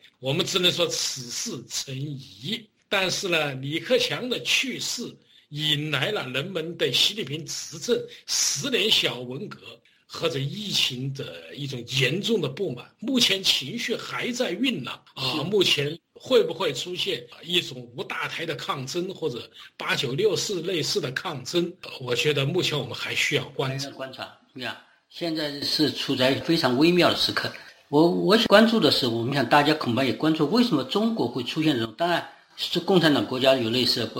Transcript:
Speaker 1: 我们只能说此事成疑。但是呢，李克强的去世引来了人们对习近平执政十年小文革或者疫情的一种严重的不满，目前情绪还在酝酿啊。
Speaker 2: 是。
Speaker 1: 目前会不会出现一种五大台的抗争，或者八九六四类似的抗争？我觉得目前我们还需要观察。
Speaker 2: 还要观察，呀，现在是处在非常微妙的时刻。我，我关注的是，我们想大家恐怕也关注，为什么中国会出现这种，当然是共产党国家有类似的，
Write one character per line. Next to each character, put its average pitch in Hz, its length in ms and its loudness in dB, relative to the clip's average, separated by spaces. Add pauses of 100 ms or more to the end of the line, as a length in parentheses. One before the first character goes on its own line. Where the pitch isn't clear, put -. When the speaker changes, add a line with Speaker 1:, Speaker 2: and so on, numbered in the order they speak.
(200)
Speaker 1:
我 131 140 -2
们 175 120 0
只 190 140 0
能 180 120 4
说 170 160 0
此 - 340 -4
事 120 480 -8
成 - 260 -8
疑。 147 720 -10 (220)
但 190 200 2
是 - 200 -2
呢， 151 260 0
李 143 240 -4
克 240 200 2
强 214 280 -2
的 233 140 -4
去 226 380 0
世 - 240 -6 (460)
引 151 420 -2
来 147 200 0
了 185 180 -4
人 131 160 -2
们 170 300 -6
对 151 160 0
习 - 220 2
近 208 100 -6
平 147 220 -8
执 - 340 -10
政 233 160 0 (300)
十 - 440 -2
年 196 200 2
小 127 320 2
文 131 260 -8
革 - 120 -14 (480)
或 - 220 -2
者 135 100 -4
疫 175 320 -6
情 135 420 0
的 - 420 -12
一 143 120 -8
种 127 160 -8 (160)
严 135 220 2
重 214 180 0
的 151 80 -2
不 165 240 -4
满， - 180 -12 (100)
目 254 200 0
前 196 240 2
情 151 340 -2
绪 240 180 -4
还 - 360 -6
在 240 220 -2
酝 214 280 -2
酿 120 120 -8 (220)
啊。 131 200 -4
Speaker 2:
是。 156 80 -4
Speaker 1:
目 190 200 2
前 147 340 2 (160)
会 240 300 4
不 170 100 -2
会 175 200 -2
出 180 220 -6
现 165 300 -4 (180)
一 175 180 2
种 123 340 -8
五 143 80 -6
大 - 240 -6
台 160 180 -6
的 156 100 -4
抗 139 320 -6
争， 175 260 -4
或 156 160 -4
者 117 200 -10 (260)
八 165 200 -2
九 120 180 -2
六 190 220 4
四 170 260 -2
类 170 200 -2
似 170 200 0
的 131 100 -2
抗 135 320 -6
争？ 175 280 0 (280)
我 123 160 -2
觉 151 180 2
得 139 120 2
目 175 160 0
前 147 160 0
我 117 80 -2
们 107 100 -10
还 - 200 -6
需 - 200 2
要 - 140 2
观 131 280 -4
察。 139 80 -6
Speaker 2:
还 139 60 -10
要 - 40 -18
观 131 180 -10
察， - 240 -14 (180)
呀， 120 260 -8 (280)
现 165 260 -4
在 147 260 -4
是 143 300 2
处 - 240 -2
在 131 260 4
非 165 140 2
常 127 220 2
微 160 140 6
妙 170 180 6
的 101 60 0
时 - 160 0
刻。 - 200 -4 (380)
我， 156 200 6
我 180 280 4 (100)
关 220 200 10
注 226 120 4
的 147 120 6
是， - 160 2
我 113 160 0
们 127 100 0
想 135 140 2
大 143 160 6
家 147 120 4
恐 120 200 0
怕 131 80 2
也 127 80 2
关 156 220 2
注， 156 160 2
为 226 120 4
什 170 140 2
么 131 100 2
中 220 300 0
国 135 100 0
会 120 180 -2
出 156 200 -4
现 156 140 2
这 113 80 0
种， 110 120 -8
当 170 120 0
然 160 180 0 (300)
是 - 240 -4
共 190 180 6
产 156 140 6
党 113 120 2
国 127 140 -4
家 131 160 6
有 117 140 0
类 120 160 2
似 120 160 0
的， 110 60 -2 (120)